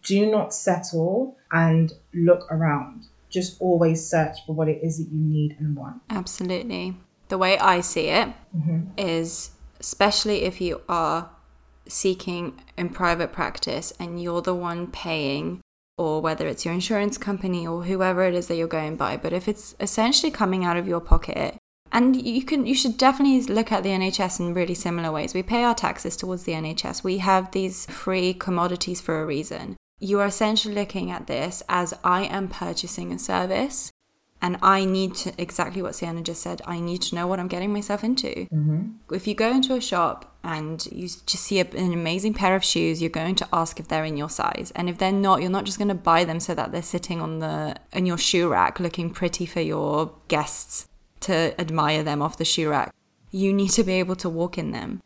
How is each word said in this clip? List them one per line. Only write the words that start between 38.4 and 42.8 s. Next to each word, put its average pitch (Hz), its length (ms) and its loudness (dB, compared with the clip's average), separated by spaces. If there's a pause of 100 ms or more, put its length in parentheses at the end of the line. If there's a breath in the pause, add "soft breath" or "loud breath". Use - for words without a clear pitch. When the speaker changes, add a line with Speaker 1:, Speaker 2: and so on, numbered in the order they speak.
Speaker 1:
Mm-hmm. 156 600 -2
Speaker 2:
If 190 140 -4
you 202 80 -2
go 226 160 2
into 262 220 2
a 247 60 0
shop - 640 -2
and 160 480 -6
you - 140 -10
s-, - 220 -10
just - 180 0
see 196 160 4
a, 180 40 4 (120)
an 180 160 0
amazing 175 420 0
pair 190 220 4
of 190 80 0
shoes, 165 360 2